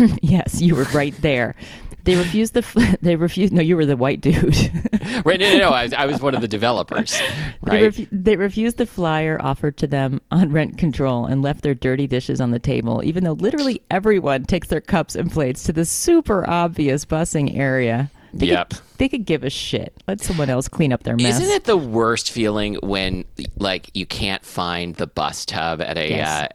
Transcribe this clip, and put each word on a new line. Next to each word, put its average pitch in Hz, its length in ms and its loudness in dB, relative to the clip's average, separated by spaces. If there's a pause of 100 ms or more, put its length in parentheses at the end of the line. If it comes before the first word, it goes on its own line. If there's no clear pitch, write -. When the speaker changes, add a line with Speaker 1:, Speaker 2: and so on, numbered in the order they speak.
(200)
Speaker 1:
<laughs> - 20 -14
Yes, 170 400 2
you 165 140 4
were - 180 0
right 147 280 0
there. 127 340 0 (500)
They 180 120 4
refused 180 360 0
the, 240 80 2
fl-, - 200 0 (100)
<laughs> 180 100 0
they 175 140 4
refused, 175 380 0
no, 175 80 4
you 165 160 4
were 156 80 4
the 139 120 2
white 131 240 0
dude. 147 340 4 (100)
<laughs> - 40 0 (560)
Speaker 2:
Right, 180 140 4
no, 202 140 4
no, 190 60 8
no, 190 100 6
I, 120 260 2
I 139 100 2
was 143 160 -2
one 135 120 0
of 123 80 0
the 117 60 0
developers, 107 720 0
Speaker 1:
They - 520 -6
Speaker 2:
right? 208 120 4
Speaker 1:
refu-, 214 280 2
they 202 240 2
refused 208 420 0
the 240 80 0
flyer 160 540 0
offered 139 380 -2
to 156 100 -2
them 135 340 -2 (100)
on 165 200 4
rent 151 260 0
control 131 480 0
and 135 160 0
left 143 200 -2
their 143 140 0
dirty 131 320 0
dishes 127 340 -2
on 123 100 0
the 117 80 0
table, 117 460 -2
even 170 180 -2
though 165 100 0
literally 254 480 -2 (100)
everyone 175 540 2
takes - 240 -2
their 160 120 -2
cups - 340 -2
and - 160 -4
plates 135 320 -2
to 180 100 -2
the 165 120 0
super 277 640 0
obvious 165 560 0
busing 156 520 -2
area. 131 520 0 (260)
They 90 120 0
Speaker 2:
Yep. - 240 0
Speaker 1:
could, - 80 -12 (180)
they 262 120 2
could 240 180 -6
give 151 160 0
a 139 80 -4
shit. - 420 -6 (140)
Let 202 120 -4
someone 156 300 -2
else 131 180 -2
clean 151 240 0
up 120 120 -2
their 117 120 -4
mess. 120 240 2
Speaker 2:
Isn't 392 160 2
it 381 100 -4
the 214 120 4
worst 113 540 0
feeling 104 500 0
when, 92 440 -2 (340)
like, 95 340 -4
you 92 140 -6
can't 98 360 -6
find 87 520 -6
the 87 100 -6
bus 76 400 -6
tub 82 360 -4
at 80 180 -6
a, 78 100 -2
Speaker 1:
Yes. 76 460 -2